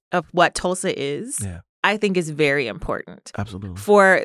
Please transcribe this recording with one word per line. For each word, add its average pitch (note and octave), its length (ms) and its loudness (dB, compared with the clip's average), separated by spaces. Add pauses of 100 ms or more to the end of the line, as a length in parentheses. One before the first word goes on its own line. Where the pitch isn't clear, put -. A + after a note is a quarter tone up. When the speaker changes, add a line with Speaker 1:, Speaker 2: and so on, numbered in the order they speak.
(120)
Speaker 1:
of F3 200 -2
what E3+ 220 2
Tulsa F3+ 440 -4
is, D3 440 -6
Speaker 2:
Yeah. F#2 180 -10 (220)
Speaker 1:
I G3+ 140 2
think G3+ 200 -2
is E3 140 0
very C#3+ 360 0
important. - 720 -8
Speaker 2:
Absolutely. G2 400 -8
Speaker 1:
For F#3+ 480 6